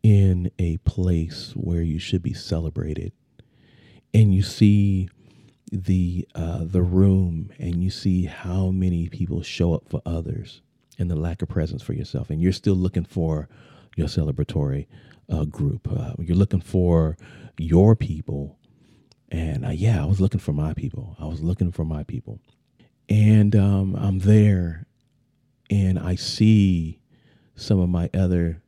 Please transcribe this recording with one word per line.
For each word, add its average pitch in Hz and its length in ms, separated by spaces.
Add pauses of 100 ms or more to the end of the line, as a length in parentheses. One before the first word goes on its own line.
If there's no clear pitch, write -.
in 95 560
a 85 180
place 85 760
where 85 260
you 82 160
should 85 240
be 85 120
celebrated, 82 800 (1000)
and 104 220
you 98 80
see 98 680 (640)
the, 90 640
uh, 85 280
the 90 200
room, 92 720
and 87 260
you 95 60
see 92 360
how 92 440
many 90 400
people 87 320
show 85 320
up - 160
for - 160
others - 560 (380)
and 87 100
the 85 60
lack 85 260
of 85 80
presence 80 320
for - 120
yourself, - 360
and 78 120
you're 92 100
still 95 240
looking 92 300
for 80 440 (460)
your 78 120
celebratory, 71 800 (440)
uh, 78 160
group? - 460
Uh, - 280
you're 85 180
looking 98 240
for 85 560 (420)
your 87 360
people. - 640 (720)
And, - 360
uh, - 60
yeah, 92 300
I 73 40
was 95 160
looking 98 180
for - 140
my 76 200
people. - 460
I 76 60
was 78 160
looking 87 300
for 82 120
my 78 200
people. 107 360 (720)
And, 107 460
um, 98 400
I'm 95 240
there, 95 680 (840)
and 95 280
I 90 180
see 95 840 (560)
some 98 240
of 90 100
my 87 240
other 87 540